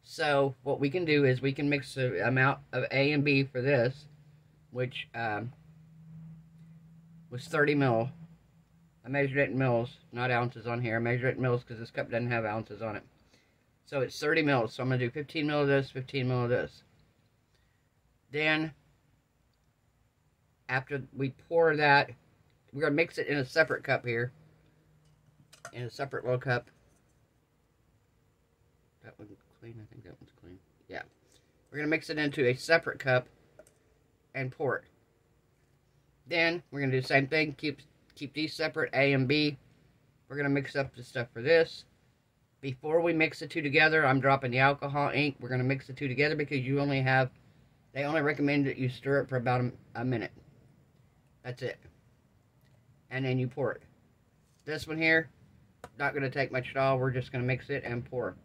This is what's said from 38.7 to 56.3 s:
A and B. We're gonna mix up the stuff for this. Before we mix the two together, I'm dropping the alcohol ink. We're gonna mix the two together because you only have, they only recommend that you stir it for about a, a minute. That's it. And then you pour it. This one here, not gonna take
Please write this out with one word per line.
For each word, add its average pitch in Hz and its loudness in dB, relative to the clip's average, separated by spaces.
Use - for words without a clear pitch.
A 139 4
and 131 2
B. 147 2
We're 139 -12
gonna 143 0
mix 139 0
up 135 -2
the 123 -16
stuff 120 -8
for 117 -10
this. 165 4
Before 151 0
we 170 2
mix 160 0
the 160 -10
two 165 -6
together, 156 4
I'm 131 4
dropping 135 2
the 127 0
alcohol 143 2
ink. 143 0
We're 123 -12
gonna 127 0
mix 139 -2
the - -16
two 139 -6
together 139 2
because 143 -2
you 135 0
only 143 0
have, 131 4
they 139 -4
only 151 0
recommend 143 2
that - -4
you 127 -2
stir 139 0
it - -4
for 131 -6
about 123 0
a, 123 -2
a 117 -6
minute. 120 -4
That's 123 -10
it. 123 -6
And 131 -4
then 127 0
you 127 -2
pour 127 -4
it. - -12
This 151 -8
one 156 -6
here, 160 2
not 139 -2
gonna 139 -2
take 131 -2